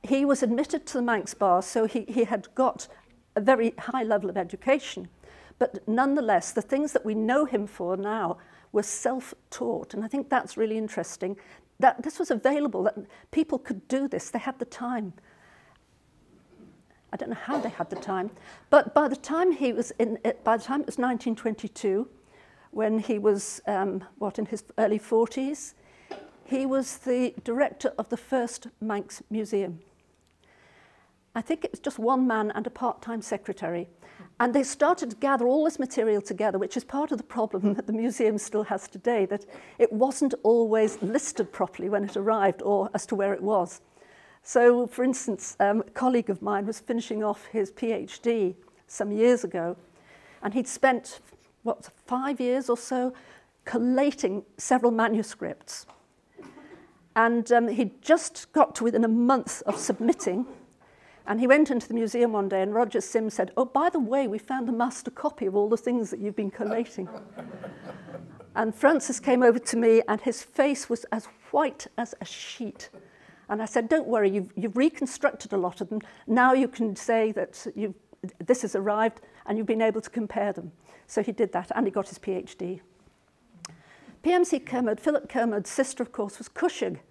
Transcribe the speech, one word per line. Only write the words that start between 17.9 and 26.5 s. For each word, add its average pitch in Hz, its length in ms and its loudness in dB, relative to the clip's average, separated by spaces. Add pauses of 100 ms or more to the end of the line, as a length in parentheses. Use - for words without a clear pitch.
the - 60 -8
time, 190 340 -4 (400)
but - 240 6
by 294 140 6
the 262 80 0
time 330 340 0
he 285 220 0
was 226 260 -2
in, 226 200 0 (260)
by 226 120 4
the 214 60 -4
time 277 180 -4
it - 60 -4
was - 120 -8
nineteen 247 360 -2
twenty-two, 214 720 -4 (640)
when 220 300 0
he 214 180 -2
was, 202 480 0
um, 190 380 -2 (140)
what, 202 200 -6
in 220 80 -4
his - 160 -8 (160)
early 214 200 2
forties, 233 760 -2 (720)
he 269 220 -2